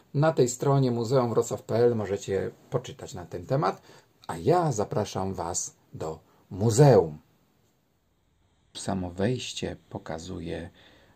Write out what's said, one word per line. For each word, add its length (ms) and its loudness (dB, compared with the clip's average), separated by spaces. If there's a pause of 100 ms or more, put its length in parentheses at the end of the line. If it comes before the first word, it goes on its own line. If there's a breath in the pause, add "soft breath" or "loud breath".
(140)
Na 200 2
tej 160 4
stronie 420 2
muzeum 380 2
wrocław 340 0
p 120 -2
l 200 6
możecie 560 -2 (180)
poczytać 440 -6
na 120 -12
ten 200 -12
temat, 360 -2 (460 loud breath)
a 100 -8
ja 340 2
zapraszam 640 -4
Was 420 -6 (180)
do 260 -10 (320 soft breath)
muzeum. 640 6 (1600)
Samo 380 -6
wejście 640 -4 (140)
pokazuje, 800 -10 (460 soft breath)